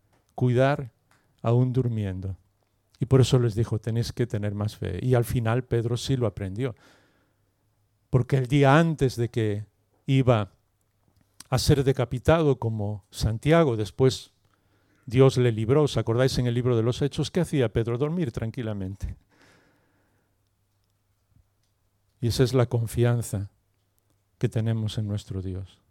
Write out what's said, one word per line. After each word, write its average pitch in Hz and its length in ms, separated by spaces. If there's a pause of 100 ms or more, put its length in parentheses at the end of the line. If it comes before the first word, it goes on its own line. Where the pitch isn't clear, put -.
(360)
cuidar 127 560 (500)
aún 123 320
durmiendo. 101 640 (640)
Y 139 60
por 131 160
eso 127 180
les 117 160
dijo, 110 240
"Tenéis 113 320
que 123 140
tener 104 300
más 104 200
fe". 92 260
Y 127 120
al 120 120
final 117 380
Pedro 117 320
sí 131 220
lo 120 100
aprendió. 104 480 (1300)
Porque 131 280
el 127 100
día 139 320
antes 151 360
de 113 140
que 107 360 (400)
iba 123 480 (960)
a 127 100
ser 143 240
decapitado 135 760
como 104 540
Santiago, 135 680
después 123 540 (760)
Dios 131 320
le 123 140
libró. 113 320
¿Os 135 140
acordáis 117 400
en 123 100
el 120 60
libro 123 220
de 113 80
los 120 180
Hechos 147 300
qué 180 100
hacía 135 300
Pedro? 117 260
Dormir 151 340
tranquilamente. 107 840 (3000)
Y 120 80
esa 123 160
es 120 100
la 127 120
confianza 117 840 (880)
que 120 120
tenemos 113 480
en 107 100
nuestro 101 340
Dios. 92 380 (120)